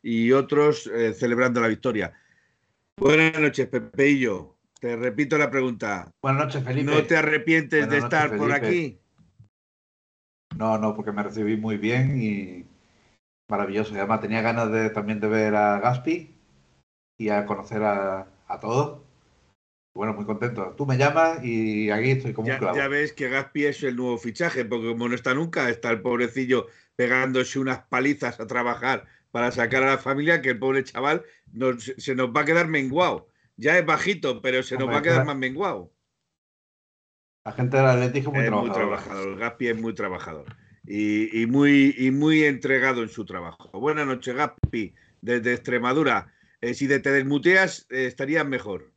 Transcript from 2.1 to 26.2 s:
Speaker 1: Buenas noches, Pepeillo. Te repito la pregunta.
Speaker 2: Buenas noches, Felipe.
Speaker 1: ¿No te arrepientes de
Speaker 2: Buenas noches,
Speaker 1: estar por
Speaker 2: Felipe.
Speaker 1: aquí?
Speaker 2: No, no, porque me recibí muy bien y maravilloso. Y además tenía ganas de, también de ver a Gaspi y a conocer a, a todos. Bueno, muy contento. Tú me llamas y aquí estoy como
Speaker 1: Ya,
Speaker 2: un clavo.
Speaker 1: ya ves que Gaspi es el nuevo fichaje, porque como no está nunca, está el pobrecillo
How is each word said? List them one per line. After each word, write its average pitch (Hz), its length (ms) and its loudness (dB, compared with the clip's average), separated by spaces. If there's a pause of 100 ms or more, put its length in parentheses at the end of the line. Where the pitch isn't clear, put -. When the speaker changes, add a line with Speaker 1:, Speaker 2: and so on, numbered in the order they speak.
Speaker 1:
Buenas 156 420 4
noches, 139 280 2
Pepeillo. 123 920 0 (220)
Te 120 160 -4
repito 127 420 0
la 143 140 2
pregunta. 113 600 -4 (120)
Speaker 2:
Buenas 139 220 2
noches, 135 180 -4
Felipe. 131 280 -2
Speaker 1:
¿No 151 140 4
te 165 120 4
arrepientes 151 720 2
de 143 120 2
Speaker 2:
Buenas 131 120 -2
noches, 156 120 4
Speaker 1:
estar 123 140 -2
por 110 120 0
Speaker 2:
Felipe. 139 180 0
Speaker 1:
aquí? 160 320 -2 (1600)
Speaker 2:
No, 110 220 0
no, 107 160 0
porque 107 160 -6
me 101 100 -4
recibí 107 340 -2
muy 107 220 -4
bien 127 440 0
y 98 440 -6 (840)
maravilloso. 104 460 -2
Y 101 40 -6
además 104 240 0
tenía 110 200 -2
ganas 117 300 0
de, 110 180 2
también 107 300 -4
de 107 80 -2
ver 107 280 2
a 104 240 4
Gaspi 131 560 -2 (840)
y 107 100 -2
a 104 160 0
conocer 107 380 -4
a, 98 440 -2 (200)
a 101 120 -10
todos. 123 440 -2 (920)
Bueno, 104 180 -4
muy 104 120 -8
contento. 104 500 -6
Tú 139 100 -6
me 131 120 0
llamas 156 440 2
y 110 480 -2
aquí 110 220 2
estoy 127 220 -2
como 113 160 -4
Speaker 1:
Ya, 131 60 -2
Speaker 2:
un 131 40 -8
clavo. 92 160 -2
Speaker 1:
ya 139 140 0
ves 147 240 -2
que 131 160 -6
Gaspi 139 380 -2
es 139 140 -4
el 131 140 -2
nuevo 120 220 -2
fichaje, 127 480 -4
porque 117 240 -4
como 117 180 -4
no 120 80 -2
está 127 180 -2
nunca, 156 360 0
está 117 200 -2
el 113 120 0
pobrecillo 123 680 0 (300)